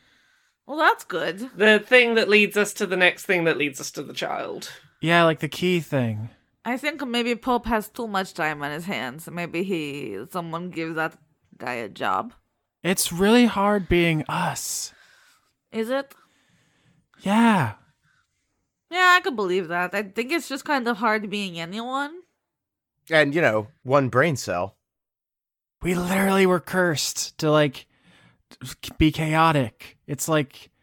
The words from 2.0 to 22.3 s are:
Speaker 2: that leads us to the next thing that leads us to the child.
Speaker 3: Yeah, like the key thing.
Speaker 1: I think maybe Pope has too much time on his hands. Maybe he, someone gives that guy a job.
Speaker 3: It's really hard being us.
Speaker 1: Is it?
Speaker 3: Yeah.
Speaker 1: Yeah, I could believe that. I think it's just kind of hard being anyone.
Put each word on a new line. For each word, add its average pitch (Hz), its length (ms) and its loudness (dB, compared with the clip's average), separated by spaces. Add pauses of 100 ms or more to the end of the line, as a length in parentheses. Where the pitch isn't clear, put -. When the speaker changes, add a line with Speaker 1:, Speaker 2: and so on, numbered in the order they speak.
Speaker 2:
that 220 140 2
leads 208 280 4
us 208 160 0
to 214 140 -4
the 185 100 -2
next 175 280 2
thing 180 200 0
that 156 120 2
leads 139 220 -4
us 147 120 -10
to 156 120 -10
the 131 100 -14
child. - 580 -6 (280)
Speaker 3:
Yeah, 170 240 4
like 160 160 4
the 156 80 -4
key 180 320 0
thing. 117 500 -4 (340)
Speaker 1:
I 247 140 -4
think 294 280 -6
maybe 240 300 -2
Pope 240 320 -2
has 220 220 -2
too 233 180 -10
much 190 260 -4
time 151 300 -4
on 147 80 -6
his 165 140 -8
hands. 139 460 -8
Maybe 165 320 -6
he, 143 540 -6 (140)
someone 170 400 -8
gives 160 240 -6
that 160 220 -4 (400)
guy 123 160 -8
a 117 140 -6
job. 101 460 -4 (480)
Speaker 3:
It's 175 320 -2
really 214 320 6
hard 202 420 0
being 170 400 2
us. - 640 -6 (800)
Speaker 1:
Is 226 200 -4
it? 277 240 -6 (1040)
Speaker 3:
Yeah. 202 520 4 (1200)
Speaker 1:
Yeah, 359 260 4
I 359 40 4
could 349 140 -4
believe 185 320 -2
that. 175 260 -4
I 202 100 -2
think 226 280 -6
it's 330 180 -2
just 262 160 -8
kind 262 220 -2
of 240 100 -2
hard 214 320 -2
being 190 300 -6
anyone. 254 600 -6 (920)